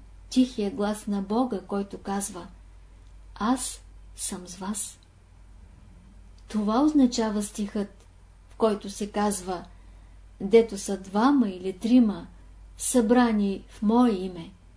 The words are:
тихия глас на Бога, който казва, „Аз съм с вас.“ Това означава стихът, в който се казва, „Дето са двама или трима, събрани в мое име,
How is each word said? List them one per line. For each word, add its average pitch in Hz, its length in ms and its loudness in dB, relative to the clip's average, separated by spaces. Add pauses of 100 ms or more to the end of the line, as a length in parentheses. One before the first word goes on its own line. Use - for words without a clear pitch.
(300)
тихия 247 400 0
глас 208 360 -4
на 202 160 -2
Бога, 220 460 -2
който 196 300 -6
казва, 196 480 -6 (880)
„Аз - 480 -4 (340)
съм 185 320 -10
с 180 80 -16
вас.“ 196 420 -8 (1500)
Това 214 340 0
означава 240 600 2
стихът, 202 640 -8 (440)
в - 60 -20
който 208 340 0
се 202 200 -8
казва, 202 540 -4 (760)
„Дето 208 380 4
са 196 200 -6
двама 214 500 2
или 185 300 -6
трима, 220 480 4 (520)
събрани 220 920 2
в - 140 -12
мое 233 280 4
име, 180 400 -6 (260)